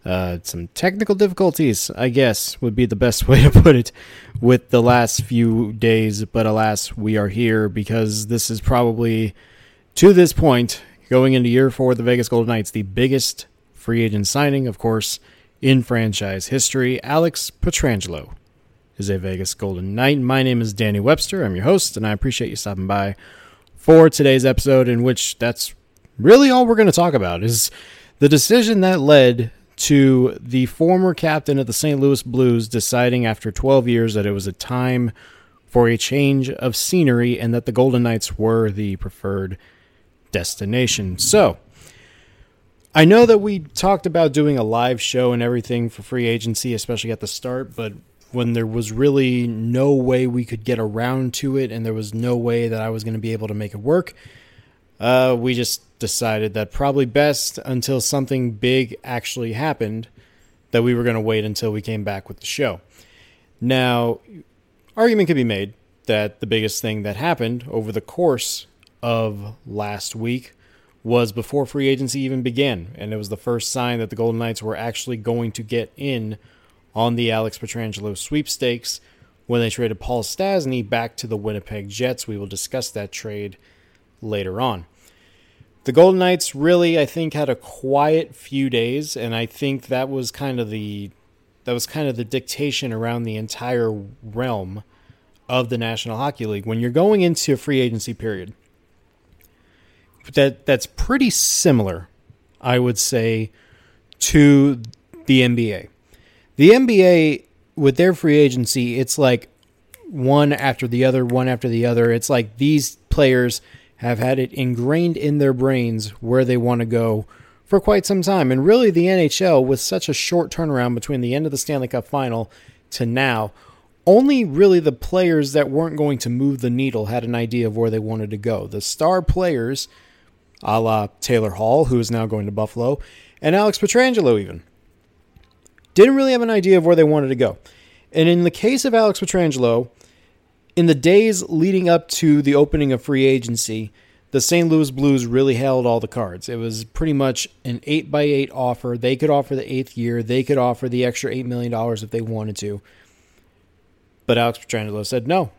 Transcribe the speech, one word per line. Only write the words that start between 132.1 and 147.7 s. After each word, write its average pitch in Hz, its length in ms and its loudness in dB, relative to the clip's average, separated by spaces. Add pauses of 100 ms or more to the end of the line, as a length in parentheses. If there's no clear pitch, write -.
now 113 160 -4
going 104 180 -4
to 104 80 -6
Buffalo, 117 460 -4 (420)
and 156 160 0
Alex 208 220 0
Pietrangelo 214 600 2
even, 92 240 -10 (1300)
didn't 254 220 8
really 269 160 2
have 240 100 0
an 226 80 -2
idea 190 260 4
of 170 80 4
where 170 120 6
they 165 60 6
wanted 151 260 2
to 135 60 0
go. 117 220 0 (560)
And 160 160 2
in 175 160 2
the 170 60 2
case 247 340 -2
of 262 80 0
Alex 220 280 2
Pietrangelo, 131 680 0 (880)
in 170 80 4
the 165 100 6
days 185 500 4
leading 185 440 0
up 170 180 2
to 147 360 2
the 139 120 2
opening 147 380 2
of 123 80 -2
free 135 240 0
agency, 117 640 -2 (400)
the 131 120 0
Saint 170 260 2
Louis 156 220 2
Blues 135 340 2
really 127 300 2
held 127 320 0
all 117 140 2
the 113 60 -8
cards. 95 440 -8
It 120 60 -8
was 110 280 -8
pretty 156 300 -4
much 135 340 -2 (160)
an 120 200 -8